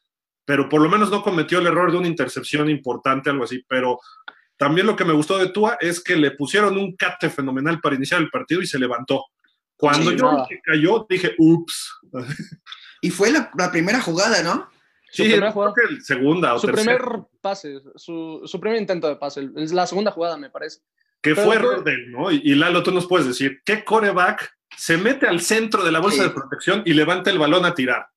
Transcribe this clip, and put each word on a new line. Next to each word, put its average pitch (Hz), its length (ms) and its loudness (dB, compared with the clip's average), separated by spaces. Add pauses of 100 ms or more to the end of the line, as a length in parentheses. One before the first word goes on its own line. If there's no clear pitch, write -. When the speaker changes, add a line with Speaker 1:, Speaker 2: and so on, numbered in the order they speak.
(460)
Speaker 1:
pero 139 220 0
por 151 140 4
lo 160 80 6
menos 208 220 2
no 202 120 0
cometió 175 360 0
el 175 80 2
error 170 240 2
de 175 60 2
una 175 100 -2
intercepción 151 600 -4
importante, 135 600 -2
algo 139 140 -2
así. 127 260 -8
Pero 127 300 -2 (580)
también 160 300 2
lo 208 80 2
que 185 100 0
me 160 80 2
gustó 151 240 2
de 185 120 2
Tua 214 300 0
es 170 240 -2
que 180 120 0
le 147 160 4
pusieron 190 460 0
un 190 180 -4
cate 170 340 -2
fenomenal 135 520 -2
para 143 140 0
iniciar 135 240 0
el 156 120 0
partido 160 320 -2
y 170 40 -8
se 143 120 -4
levantó. 127 460 -2 (500)
Cuando 151 340 2
Speaker 2:
Sí, 175 80 0
Speaker 1:
yo - 140 4
Speaker 3:
nada. 135 180 0
Speaker 1:
vi - 60 -14
que - 80 -18
cayó, 160 440 2
dije, 180 300 -2
"Ups". 165 600 2 (140)
<laughs> 127 480 -12 (380)
Speaker 2:
Y 175 120 -4
fue 208 200 2
la, 285 240 0
la - 160 0
primera 185 300 0
jugada, 185 400 0
¿no? 190 260 -4 (440)
Speaker 3:
Su - 100 -4
Speaker 1:
Sí, 220 80 4
Speaker 3:
primera 208 120 4
Speaker 1:
creo 214 120 0
Speaker 3:
jugada. 202 220 0
Speaker 1:
que 220 180 0
el - 100 -14
segunda 139 520 2
o 120 40 0
Speaker 3:
Su 208 60 -4
Speaker 1:
tercera. 226 320 2
Speaker 3:
primer 226 240 -6 (200)
pase, 156 380 -8 (160)
su, 160 480 -12
su 165 160 -10
primer 220 220 -2
intento 175 260 -2
de 143 100 -4
pase, 143 240 -10
el, 135 100 -10 (240)
la 180 100 0
segunda 196 260 -2
jugada, 165 240 -4
me 143 140 -14
parece. - 300 -14 (420)
Speaker 1:
Que 151 140 2
Speaker 3:
Pero 208 100 4
Speaker 1:
fue - 0 -
Speaker 3:
fue 214 120 6
Speaker 1:
error 208 260 0
de 151 100 0
él, 120 180 -10
¿no? 156 200 -4
Y, 143 120 2
y 139 120 4
Lalo, 175 260 4
tú 185 100 -2
nos 180 140 0
puedes 170 220 2
decir, 131 360 -4
¿qué 208 220 -2
quarterback 196 680 0 (240)
se 165 220 0
mete 240 300 0
al 170 140 0
centro 220 420 0
de 160 80 2
la 160 80 2
bolsa 196 240 2
Speaker 2:
Sí. - 0 -
Speaker 1:
de 170 80 2
protección 175 540 -4
y 165 80 4
levanta 175 360 2
el 185 80 2
balón 160 280 2
a - 100 0
tirar? 123 420 -2